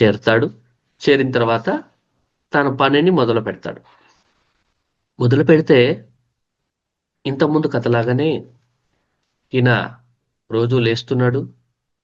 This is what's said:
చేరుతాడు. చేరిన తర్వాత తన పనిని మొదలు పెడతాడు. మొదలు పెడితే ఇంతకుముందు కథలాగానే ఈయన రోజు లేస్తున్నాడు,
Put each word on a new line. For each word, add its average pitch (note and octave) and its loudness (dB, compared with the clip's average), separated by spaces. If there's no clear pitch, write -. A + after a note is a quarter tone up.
చేరుతాడు. A2+ 0
చేరిన C3+ 2
తర్వాత A#2+ -2
తన C#3+ 0
పనిని C#3+ 2
మొదలు A#2 0
పెడతాడు. - -10
మొదలు B2+ 2
పెడితే D#3 2
ఇంతకుముందు D3+ 0
కథలాగానే B2 -2
ఈయన B2 -2
రోజు A#2+ -2
లేస్తున్నాడు, B2 -2